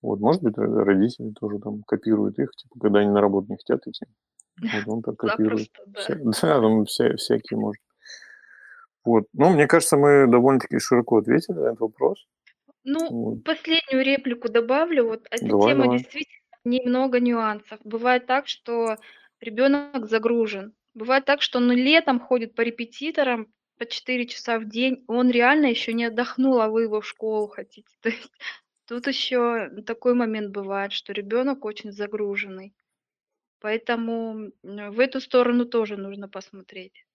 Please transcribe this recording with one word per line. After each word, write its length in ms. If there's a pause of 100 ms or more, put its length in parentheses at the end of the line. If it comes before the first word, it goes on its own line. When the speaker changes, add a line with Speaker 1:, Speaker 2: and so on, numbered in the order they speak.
Speaker 1:
Вот, 180
может 220
быть, 140
ро-, 280
родители 460
тоже 280
там 240
копируют 560
их, 160
типа, 260
когда 200
они 100
на 100
работу 280
не 80
хотят 300
идти. 180 (680)
Вот 160
он 160
так 140
копирует. 560
Speaker 2:
<laughs> 40
Запросто, 100
да. 140
Speaker 1:
Вся, 140
<laughs> 80
да, 380
там 240
вся, 320
всякие, 420
может. 200 (1300)
Вот. 280
Ну, 160
мне 180
кажется, 300
мы 300
довольно-таки 520
широко 380
ответили 400
на 120
этот 120
вопрос. 460 (560)
Speaker 2:
Ну, 280
Speaker 1:
Вот. 320
Speaker 2:
последнюю 600
реплику 460
добавлю. 580
Вот 240
эта 220
Speaker 1:
Давай, 220
Speaker 2:
тема 120
Speaker 1:
давай. 180
Speaker 2:
действительно, 320 (260)
в 40
ней 180
много 340
нюансов. 640
Бывает 440
так, 200
что 500 (420)
ребенок 680
загружен. 640 (200)
Бывает 320
так, 160
что 180
он 120
летом 480
ходит 360
по 60
репетиторам 880 (300)
по 100
четыре 400
часа 320
в 100
день, 380
он 240
реально 360
еще 260
не 120
отдохнул, 560
а 80
вы 140
его 180
в 60
школу 400
хотите. 500
<laughs> 40
То 80
есть 220 (560)
тут 200
еще 640 (160)
такой 300
момент 400
бывает, 380
что 200
ребенок 520
очень 260
загруженный. 840 (840)
Поэтому, 880 (120)
м, 300
в 60
эту 220
сторону 440
тоже 320
нужно 320
посмотреть. 840